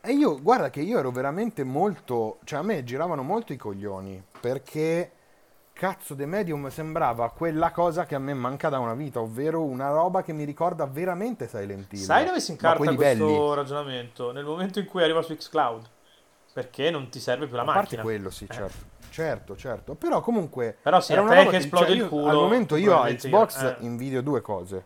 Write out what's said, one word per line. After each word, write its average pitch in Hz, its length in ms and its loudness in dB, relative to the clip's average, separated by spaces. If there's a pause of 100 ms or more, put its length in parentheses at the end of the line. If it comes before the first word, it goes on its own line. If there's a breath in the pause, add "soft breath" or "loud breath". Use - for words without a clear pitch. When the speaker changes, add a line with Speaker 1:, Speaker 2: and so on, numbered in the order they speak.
Speaker 1:
E 226 120 -4
io, 247 280 4
guarda 170 300 4
che 143 100 -8
io 190 200 0
ero 127 100 0
veramente 143 540 -2
molto, 131 800 -2
cioè, - 160 -6
a - 20 -4
me 185 220 -2
giravano 139 400 -4
molto 208 280 -4
i 131 40 -8
coglioni, 98 680 -10 (180)
perché 156 720 -2 (640 soft breath)
cazzo, 180 420 -6
The 139 100 -6
Medium 156 440 -4
sembrava 135 640 -2
quella 160 420 0
cosa 170 340 0
che - 80 -8
a 135 60 -2
me 135 120 -4
manca 135 360 -2
da 139 100 0
una 117 160 -2
vita, 131 260 -6
ovvero 143 440 -2
una 135 260 -4
roba 180 320 2
che 175 100 -8
mi 151 120 -6
ricorda 156 420 -2
veramente 175 640 -4
Silent 101 440 -8
Hill. 101 100 -8
Speaker 2:
Sai 180 220 4
dove 359 140 -2
si 165 220 -6
Speaker 1:
Ma 165 100 4
a 165 60 4
quei 160 140 2
Speaker 2:
incarta 147 40 2
questo 143 320 4
Speaker 1:
livelli. 147 300 4
Speaker 2:
ragionamento? 131 720 -6
Nel 139 140 -8
momento 180 340 -4
in 190 80 -4
cui 185 160 0
arriva 165 180 4
su 160 160 -4
xCloud, 117 520 -2 (640 soft breath)
perché - 380 -2
non 143 180 -6
ti 135 100 -14
serve 127 280 -2
più 123 100 -8
la 120 60 -2
Speaker 1:
A - 20 0
parte 151 160 2
Speaker 2:
macchina. 120 220 -4
Speaker 1:
quello, 107 280 -4
sì, - 140 -14
Speaker 2:
Eh. 98 100 -14
Speaker 1:
certo. - 420 -12 (140)
Certo, 143 460 -6
certo. - 380 -10
Però 294 260 0
comunque 151 600 -2
Speaker 2:
Però 170 200 6
sì, - 100 -4
Speaker 1:
era 160 120 4
Speaker 2:
a - 20 6
Speaker 1:
una 214 80 6
Speaker 2:
te 175 60 10
Speaker 1:
roba 190 120 10
Speaker 2:
che 185 60 4
Speaker 1:
che, 180 80 2
Speaker 2:
esplode 175 220 4
Speaker 1:
cioè, 180 80 6
Speaker 2:
il - 80 0
Speaker 1:
io, 180 60 -2
Speaker 2:
culo, 147 200 0
Speaker 1:
al 151 80 6
momento 180 400 4
io 190 160 6
a - 80 8
Speaker 2:
probabilmente 123 280 0
Speaker 1:
Xbox 190 340 4
Speaker 2:
io, 131 60 2
eh. 127 120 -2
Speaker 1:
invidio 123 420 -4
due 135 180 0
cose. 95 460 -8